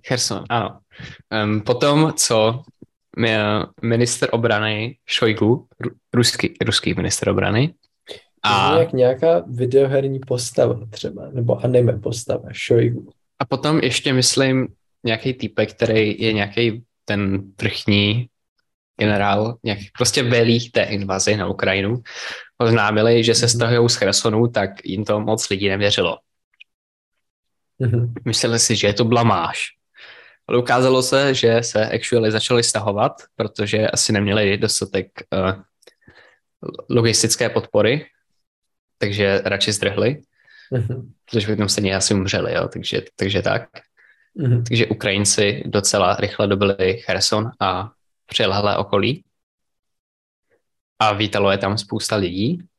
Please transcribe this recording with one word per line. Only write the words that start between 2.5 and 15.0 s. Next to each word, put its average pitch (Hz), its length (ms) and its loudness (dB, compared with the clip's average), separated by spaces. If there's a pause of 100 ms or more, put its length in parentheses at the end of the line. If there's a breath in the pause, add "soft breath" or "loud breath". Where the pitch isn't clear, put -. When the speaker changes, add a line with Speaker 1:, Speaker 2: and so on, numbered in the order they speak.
Speaker 1:
mi-, 110 200 2 (440)
ministr 120 500 0
obrany 110 760 -2
Šojgu, 110 600 2 (180)
ru-, - 100 -8 (200)
ruský, 123 400 0 (100)
ruský - 300 -2
ministr 90 340 -2
obrany, 101 460 0 (680 loud breath)
a 98 280 2
Speaker 2:
Zní 101 100 4
jak - 120 0
nějaká 131 480 4
videoherní 135 800 0
postava 120 680 -2
třeba, - 400 -12
nebo 120 340 -2
anime 123 340 2
postava, 120 540 -6
Šojgu. 120 580 0 (280)
Speaker 1:
A 139 60 -4
potom 143 340 0
ještě, 139 340 0
myslím, 131 560 2 (360)